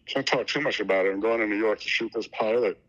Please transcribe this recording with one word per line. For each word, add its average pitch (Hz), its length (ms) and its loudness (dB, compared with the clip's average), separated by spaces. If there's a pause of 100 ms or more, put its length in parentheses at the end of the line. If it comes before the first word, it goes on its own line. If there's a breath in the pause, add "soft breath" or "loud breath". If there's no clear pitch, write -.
can't 135 200 -4
talk 127 200 2
too 147 140 -2
much 127 200 -2
about 95 260 2
it. 98 60 2
I'm 98 80 -4
going 117 200 2
to 110 60 0
New 104 100 0
York 107 240 2
to - 80 -8
shoot 113 240 -2
this 110 160 -4
pilot 110 500 0 (100)